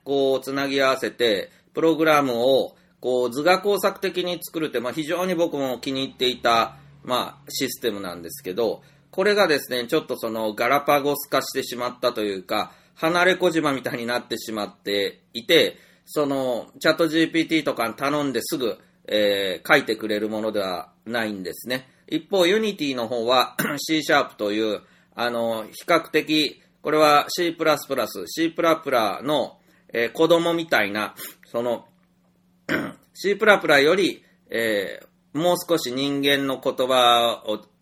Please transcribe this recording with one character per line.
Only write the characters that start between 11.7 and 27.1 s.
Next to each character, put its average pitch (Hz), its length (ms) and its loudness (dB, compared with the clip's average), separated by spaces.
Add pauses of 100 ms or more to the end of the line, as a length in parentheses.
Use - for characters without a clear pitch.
ま 120 120 -4
っ 120 120 -10
た 120 140 0
と 113 100 -4
い 101 120 -2
う 95 80 -10
か、 104 280 -4 (240)
離 175 300 2
れ 185 100 4
小 180 160 2
島 143 220 0
み 127 100 -4
た 127 120 -6
い - 20 -6
に 120 80 -6
な 120 140 -2
っ - 80 -14
て 117 100 -6
し 113 140 -10
ま 104 140 -4
っ 95 120 -14
て 101 460 -2 (100)
い 113 120 -10
て、 147 320 4 (280)
そ 151 200 -2
の、 131 420 -2 (120)
チ - 80 0
ャ 160 60 4
ッ - 20 2
ト 170 120 2
ジ 156 120 0
ー 160 120 2
ピ 160 100 0
ー 151 80 -2
テ 160 100 2
ィ - 20 -6
ー - 20 -8
と 139 100 -2
か 117 140 -2
に 110 60 -6
頼 143 300 -2
ん 139 100 -2
で 117 80 -2
す 160 160 -4
ぐ、 113 200 -2 (300)
え 101 560 0
ー、 - 40 -12
書 156 100 6
い 139 80 2
て 113 100 0
く 110 120 -8
れ 107 120 0
る 107 100 -4
も 107 120 -4
の 110 100 -2
で 104 80 -2
は 92 320 -6 (140)
な 113 200 -4
い 107 60 -4
ん 98 120 -8
で 87 100 -8
す - 140 -12
ね。 127 220 -6 (180)
一 - 220 -6
方、 190 160 4
ユ 196 140 4
ニ 214 180 -2
テ 151 80 -4
ィ 135 100 -2
の 117 120 -4
方 117 180 -2
は、 127 320 2 (120)
<clears throat> 147 80 -4
シ 156 220 -2
ー - 20 -4
シ 156 120 0
ャ 143 80 6
ー 120 80 -2
プ - 60 -20
と 104 160 -2
い 107 240 0
う、 90 60 -10 (340)
あ 117 140 -2
の、 113 360 -4
比 - 200 -18
較 160 240 0
的、 151 520 0 (200)
こ 147 100 -4
れ 156 60 2
は 147 320 6